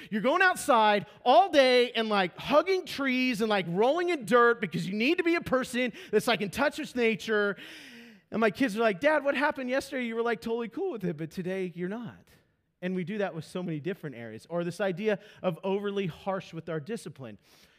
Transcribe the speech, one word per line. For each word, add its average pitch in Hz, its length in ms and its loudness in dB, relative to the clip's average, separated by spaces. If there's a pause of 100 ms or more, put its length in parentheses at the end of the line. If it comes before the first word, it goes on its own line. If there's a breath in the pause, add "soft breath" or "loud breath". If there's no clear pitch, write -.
You're 208 120 -4
going 277 200 2
outside 226 680 4 (180 loud breath)
all 339 260 6
day 254 460 6
and, 226 120 0
like, 196 300 0
hugging 320 480 2
trees 254 540 -2
and, 220 100 0
like, 196 180 0
rolling 269 420 2
in 294 140 -2
dirt 233 360 6
because 196 260 -4
you 185 80 -6
need 254 240 2
to 359 60 -4
be 339 100 2
a 339 60 0
person 254 520 -2 (200 loud breath)
that's, 214 160 2
like, 214 140 2
in 196 80 -4
touch 294 280 -2
with 285 160 -10
nature." 214 600 0 (760 loud breath)
And 208 100 -4
my 226 120 4
kids 233 240 -2
are 226 40 -4
like, 220 200 2
"Dad, 294 240 2
what 277 100 0
happened 277 340 -2
yesterday? 262 360 -4
You 226 100 -6
were, 233 80 -2
like, 233 180 -2
totally 233 280 -4
cool 359 240 -6
with 220 100 -8
it, 175 140 -4
but 151 160 -10
today 185 420 -6
you're 175 140 -6
not." 208 260 -10 (680)
And 185 120 -4
we 185 100 -4
do 208 140 -6
that 190 160 -4
with 160 100 -10
so - 180 -8
many 170 160 -6
different 147 380 -8
areas. 113 320 -14
Or 175 160 -4
this 170 160 -6
idea 202 380 0 (240 loud breath)
of 180 200 -2
overly 202 440 -2
harsh 190 480 -8
with 160 160 -12
our 160 100 -4
discipline. 135 560 -12 (420 soft breath)